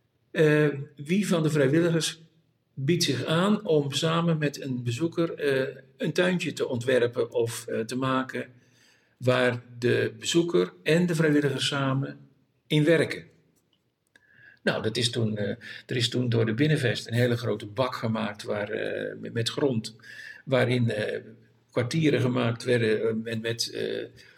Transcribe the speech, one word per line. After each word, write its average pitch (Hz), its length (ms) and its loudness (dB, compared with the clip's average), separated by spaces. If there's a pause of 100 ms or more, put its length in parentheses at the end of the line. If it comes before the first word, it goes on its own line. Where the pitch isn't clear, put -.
(300)
Eh, 151 380 6 (280)
wie 175 300 0
van 170 160 2
de 151 80 2
vrijwilligers 156 720 2 (520)
biedt 160 300 0
zich 123 200 -2
aan 190 420 2
om 143 260 2
samen 165 460 0
met 147 220 -2
een 127 220 -6
bezoeker, 165 520 -2
eh, 135 420 -2 (200)
een 180 160 -2
tuintje 180 400 0
te - 160 -4
ontwerpen 120 640 0
of, 117 360 -2
eh, 110 140 -4
te 113 160 -6
maken 131 560 -2 (640)
waar 123 460 2 (160)
de 117 400 2
bezoeker 170 540 0 (100)
en 170 240 4
de 170 80 0
vrijwilligers 147 520 2
samen 139 520 -2 (480)
in 151 180 4
werken? 151 400 2 (1400)
Nou, 80 200 -2
dat 110 140 -2
is 120 140 0
toen, 107 260 -2
eh, 104 120 -4 (380)
er - 100 -6
is 120 120 0
toen 127 200 -2
door 117 180 2
de 110 80 0
Binnenvest 135 520 0
een 113 80 -6
hele 120 220 2
grote 107 300 -4
bak 127 280 -4
gemaakt 110 480 -4
waar, 104 280 -4
eh, 104 480 -6
met, 110 140 -12
met 117 160 -2
grond, 135 480 -2 (480)
waarin, 123 460 2
eh, 107 300 -4 (500)
kwartieren 131 500 0
gemaakt 123 440 0
werden, 113 440 2
eh, 113 60 -2
met, 113 280 -6
met, 117 280 -4
eh, 110 360 -6 (320)